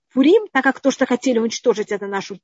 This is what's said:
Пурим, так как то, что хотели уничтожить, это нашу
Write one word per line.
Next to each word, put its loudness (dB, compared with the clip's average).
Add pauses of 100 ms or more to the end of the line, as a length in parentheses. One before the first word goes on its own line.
(140)
Пурим, 4
так 0
как 0
то, 0
что -2
хотели -2
уничтожить, -2
это -6
нашу -8